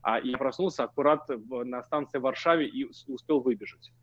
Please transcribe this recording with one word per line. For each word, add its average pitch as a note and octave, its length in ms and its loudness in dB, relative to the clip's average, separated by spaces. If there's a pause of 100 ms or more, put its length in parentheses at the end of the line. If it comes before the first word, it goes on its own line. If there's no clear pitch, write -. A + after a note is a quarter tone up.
а A2 180 0
я B2+ 180 -2
проснулся C3+ 460 0
аккурат D3 440 2
в, A#2+ 360 -6
на B2 180 -6
станции C#3+ 360 -4
в C3 40 -2
Варшаве D3+ 460 2
и C3+ 240 -6
с-, - 160 -20
успел C3+ 320 0
выбежать. - 520 -2 (100)